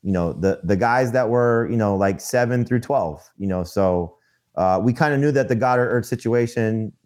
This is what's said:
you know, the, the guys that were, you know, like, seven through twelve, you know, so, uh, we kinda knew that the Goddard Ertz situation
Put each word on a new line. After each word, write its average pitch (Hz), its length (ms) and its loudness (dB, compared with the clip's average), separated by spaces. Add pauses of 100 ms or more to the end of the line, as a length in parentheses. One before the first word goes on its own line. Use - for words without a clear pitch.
you 95 100 -4
know, 85 220 0
the, - 300 0
the 104 120 2
guys 120 360 0
that 123 180 0
were, 120 400 2
you 117 80 -2
know, 101 180 2
like, 95 240 0
seven 123 460 0
through 127 140 0
twelve, 98 460 -4 (120)
you 98 80 -6
know, 92 180 -2
so, 90 500 0 (420)
uh, 92 260 2
we 120 100 2
kinda 147 260 0
knew 143 140 2
that 131 160 0
the 127 60 0
Goddard 123 380 0
Ertz 120 140 0
situation 113 840 -2 (140)